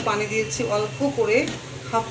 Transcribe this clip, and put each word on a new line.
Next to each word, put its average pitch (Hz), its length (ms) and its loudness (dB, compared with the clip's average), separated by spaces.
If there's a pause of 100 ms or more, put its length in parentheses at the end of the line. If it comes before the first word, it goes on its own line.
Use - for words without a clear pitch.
পানি 214 240 0
দিয়েছি, 220 280 0 (160)
অল্প 214 220 -2 (200)
করে 214 180 4 (520)
হাফ 226 220 0